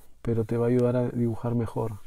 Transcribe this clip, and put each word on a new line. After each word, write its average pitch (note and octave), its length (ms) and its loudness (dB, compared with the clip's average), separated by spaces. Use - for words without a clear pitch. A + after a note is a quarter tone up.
pero A2+ 240 0
te A#2 120 -2
va A#2 100 2
a - 20 4
ayudar B2 260 4
a B2 140 2
dibujar A#2+ 460 0
mejor. A2+ 380 -2